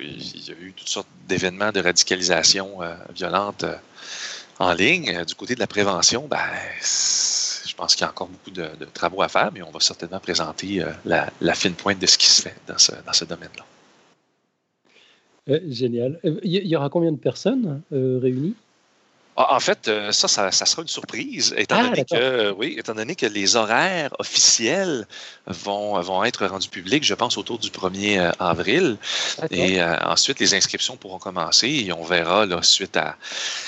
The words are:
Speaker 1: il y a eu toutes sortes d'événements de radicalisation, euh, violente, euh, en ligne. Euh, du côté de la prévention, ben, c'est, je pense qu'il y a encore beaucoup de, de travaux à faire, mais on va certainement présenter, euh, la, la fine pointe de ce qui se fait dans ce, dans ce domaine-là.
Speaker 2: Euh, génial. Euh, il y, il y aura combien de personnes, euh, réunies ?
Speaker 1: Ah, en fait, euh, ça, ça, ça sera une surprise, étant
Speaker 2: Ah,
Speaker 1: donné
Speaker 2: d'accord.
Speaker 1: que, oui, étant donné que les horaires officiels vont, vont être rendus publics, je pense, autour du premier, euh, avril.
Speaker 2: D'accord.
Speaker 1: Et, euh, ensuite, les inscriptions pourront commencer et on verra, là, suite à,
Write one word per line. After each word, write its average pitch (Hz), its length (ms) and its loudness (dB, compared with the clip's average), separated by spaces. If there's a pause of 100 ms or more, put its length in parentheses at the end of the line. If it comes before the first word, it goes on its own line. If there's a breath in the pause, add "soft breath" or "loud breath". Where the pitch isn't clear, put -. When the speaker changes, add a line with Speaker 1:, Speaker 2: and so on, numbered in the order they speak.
Speaker 1:
il 82 480 -12
y - 20 -14
a 80 40 -14
eu 90 220 -18
toutes - 120 -14
sortes 101 200 -6 (200)
d'événements 92 440 0
de 98 80 0
radicalisation, 90 1000 2
euh, 85 120 -6 (200)
violente, 92 500 -2
euh, 82 100 -2 (840 loud breath)
en 92 140 2
ligne. 113 440 2
Euh, 87 80 -4
du - 100 -8
côté 107 200 -6
de - 60 -4
la 98 80 0
prévention, 101 600 0
ben, - 120 0 (400)
c'est, - 880 -2
je - 80 -6
pense 87 180 2
qu'il - 100 -4
y 82 40 2
a - 20 -4
encore - 160 -10
beaucoup 90 240 -18
de, 90 180 -8 (120)
de 73 60 -10
travaux 90 360 -2
à 80 60 2
faire, - 240 2
mais 98 100 -12
on 78 80 -14
va 78 80 -12
certainement 87 400 -2
présenter, 87 640 -4
euh, 76 80 -2 (140)
la, 76 260 0 (100)
la 82 140 2
fine 92 200 0
pointe 98 260 -2
de 92 60 -2
ce - 120 6
qui - 80 4
se - 160 6
fait - 140 -10 (100)
dans - 120 -12
ce, - 120 6 (160)
dans - 60 -8
ce - 120 2
domaine-là. 85 400 -12 (1900 soft breath)
Speaker 2:
Euh, 151 180 4
génial. 123 560 -2
Euh, 170 180 -2
il 165 100 -2
y, 180 40 2
il 202 100 -2
y 160 100 2
aura 143 140 0
combien 165 220 2
de 147 40 -2
personnes, 170 640 -2 (100)
euh, 131 280 0
réunies ? 131 340 0 (840)
Speaker 1:
Ah, 131 140 4
en 120 60 6
fait, - 260 0
euh, 107 240 0
ça, 101 160 2
ça, 98 240 2
ça - 160 2
sera - 160 0
une 160 60 -10
surprise, - 680 -4
étant 127 220 2
Speaker 2:
Ah, 233 60 6
Speaker 1:
donné 185 200 2
Speaker 2:
d'accord. - 140 0
Speaker 1:
que, 120 400 2
oui, 127 180 -4
étant 113 180 -6
donné 110 200 -4
que - 100 -4
les 104 300 2
horaires 135 640 2
officiels 170 880 2 (400 loud breath)
vont, 101 540 -2
vont 92 240 0
être 117 200 0
rendus 92 240 -2
publics, 110 360 -2
je 123 100 2
pense, 117 240 0
autour 110 220 -6
du 107 100 -6
premier, 98 480 0
euh, 85 220 4
avril. 95 560 2 (420 loud breath)
Speaker 2:
D'accord. 160 180 -4
Speaker 1:
Et, 92 240 2
euh, 85 140 2 (100)
ensuite, 85 360 2
les 101 140 4
inscriptions 98 420 0
pourront 95 240 -12
commencer 90 480 2
et 120 240 -2
on 82 100 -6
verra, 87 440 4
là, 87 180 0
suite - 320 2
à, 78 200 0 (520 loud breath)